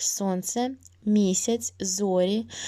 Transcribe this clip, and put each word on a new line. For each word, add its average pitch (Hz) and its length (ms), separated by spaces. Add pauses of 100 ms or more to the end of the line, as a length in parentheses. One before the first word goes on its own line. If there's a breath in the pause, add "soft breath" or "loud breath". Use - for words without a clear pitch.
Сонце, 196 680 (340)
місяць, 208 760
зорі, 196 680 (220 loud breath)